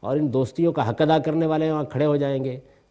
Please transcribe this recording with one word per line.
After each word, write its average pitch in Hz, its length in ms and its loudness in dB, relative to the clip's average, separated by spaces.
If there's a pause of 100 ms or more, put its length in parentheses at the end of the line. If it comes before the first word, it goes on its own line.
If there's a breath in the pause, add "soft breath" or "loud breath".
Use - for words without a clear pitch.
اور 127 160 -2
ان 151 160 0
دوستیوں 135 400 0
کا 123 180 0
حق 117 120 -2
ادا 156 160 4
کرنے 160 280 0
والے 156 260 0
وہاں 151 120 -2
کھڑے 147 220 -2
ہو 147 100 2
جائیں 139 280 -2
گے 131 140 -6 (320 soft breath)